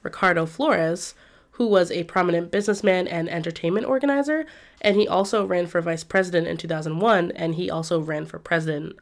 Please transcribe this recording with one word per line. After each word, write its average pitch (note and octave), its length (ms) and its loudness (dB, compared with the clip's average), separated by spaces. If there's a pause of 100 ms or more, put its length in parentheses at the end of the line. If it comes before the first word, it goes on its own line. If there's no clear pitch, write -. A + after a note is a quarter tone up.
Ricardo E3+ 440 0
Flores, F3 680 0 (380)
who A#3+ 160 0
was F#3 240 4
a F3 120 -4
prominent E3+ 460 0
businessman G3+ 560 2
and E3+ 220 -4
entertainment E3+ 580 -2
organizer, C#4+ 580 0 (360)
and G3+ 160 4
he G#3 100 4
also G3+ 400 0
ran F3 220 0
for F3 120 0
vice E3 220 -2
president F3+ 460 0
in E3 80 -4
two D#3+ 100 -8
thousand D#3+ 320 -4
one, F#3+ 340 4
and E3 220 -2
he F3+ 160 -4
also E3 300 -2
ran D#3 260 -6
for - 140 -14
president D#3+ 600 -4